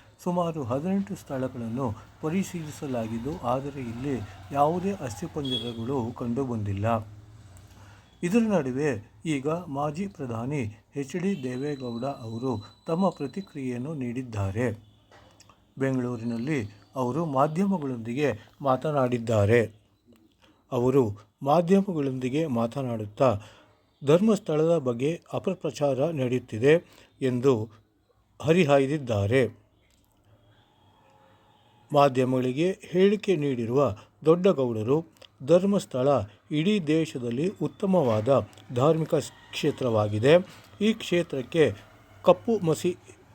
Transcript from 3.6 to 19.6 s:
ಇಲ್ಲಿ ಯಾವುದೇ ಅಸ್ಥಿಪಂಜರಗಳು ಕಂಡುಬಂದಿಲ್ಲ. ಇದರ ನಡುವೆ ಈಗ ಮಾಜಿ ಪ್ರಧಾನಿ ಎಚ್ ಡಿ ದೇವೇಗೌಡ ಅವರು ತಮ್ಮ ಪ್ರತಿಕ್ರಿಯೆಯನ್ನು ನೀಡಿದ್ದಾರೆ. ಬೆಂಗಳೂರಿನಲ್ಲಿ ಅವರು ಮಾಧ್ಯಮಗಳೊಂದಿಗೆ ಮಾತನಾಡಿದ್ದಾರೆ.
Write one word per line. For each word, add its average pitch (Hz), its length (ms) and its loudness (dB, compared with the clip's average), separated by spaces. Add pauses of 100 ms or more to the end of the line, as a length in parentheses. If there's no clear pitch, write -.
ಇಲ್ಲಿ 123 400 -6 (320)
ಯಾವುದೇ 165 400 0
ಅಸ್ಥಿಪಂಜರಗಳು 127 1200 -6
ಕಂಡುಬಂದಿಲ್ಲ. 113 1040 -4 (1080)
ಇದರ 180 160 2
ನಡುವೆ 143 760 0 (100)
ಈಗ 143 220 -2
ಮಾಜಿ 156 580 -4
ಪ್ರಧಾನಿ 120 760 -6 (140)
ಎಚ್ 143 200 -8
ಡಿ 180 260 -4
ದೇವೇಗೌಡ 127 640 -6
ಅವರು 117 600 -6 (220)
ತಮ್ಮ 175 220 2
ಪ್ರತಿಕ್ರಿಯೆಯನ್ನು 139 840 -8
ನೀಡಿದ್ದಾರೆ. 117 880 -4 (960)
ಬೆಂಗಳೂರಿನಲ್ಲಿ 123 880 -4 (280)
ಅವರು 131 300 -2
ಮಾಧ್ಯಮಗಳೊಂದಿಗೆ 143 1040 0 (280)
ಮಾತನಾಡಿದ್ದಾರೆ. 120 1120 2 (1000)